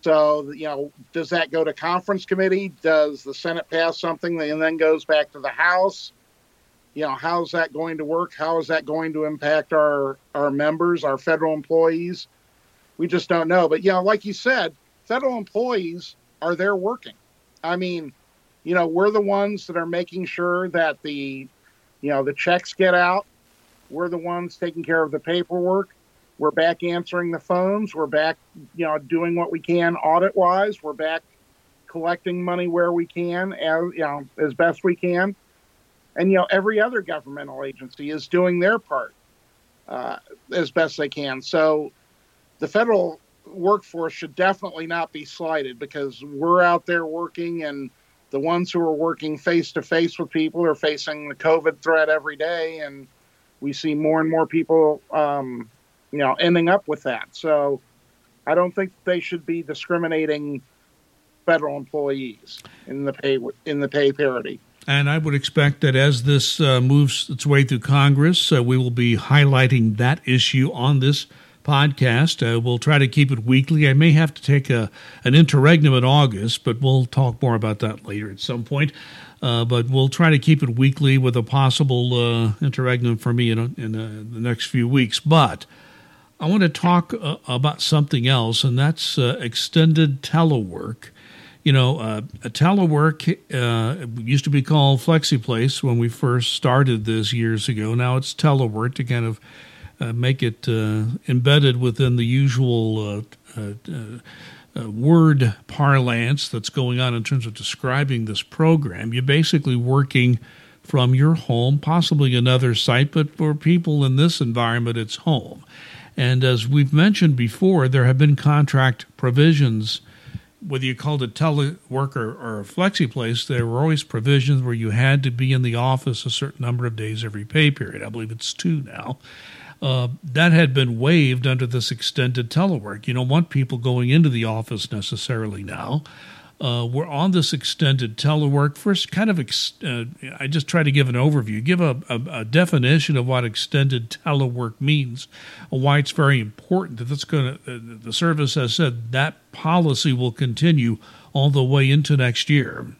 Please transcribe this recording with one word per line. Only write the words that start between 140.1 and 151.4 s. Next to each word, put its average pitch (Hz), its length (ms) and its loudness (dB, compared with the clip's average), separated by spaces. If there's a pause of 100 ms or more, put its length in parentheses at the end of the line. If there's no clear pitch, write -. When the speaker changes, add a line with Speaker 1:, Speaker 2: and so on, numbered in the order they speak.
Speaker 2:
I 135 80 -6
just 143 180 -2
try 170 160 0
to 147 100 2
give 139 160 4
an 123 60 -2
overview, 120 500 0
give 180 160 2
a, 147 300 0
a, 139 300 -4
a 110 60 -8
definition 147 680 2
of 123 120 0
what 127 180 0
extended 127 640 -2
telework 123 720 -4
means, 135 480 -2 (440)
and 131 120 -4
why 143 160 4
it's 143 100 -2
very 139 300 2
important 143 580 -4
that 117 60 -8
that's 143 220 -8
gonna, 135 420 -4
uh, 123 120 -12
the 113 320 -16
service 151 440 0
has 123 180 -2
said 120 380 -2
that 139 240 0 (160)
policy 156 600 0
will 123 200 0
continue 127 680 2 (360)
all 143 180 4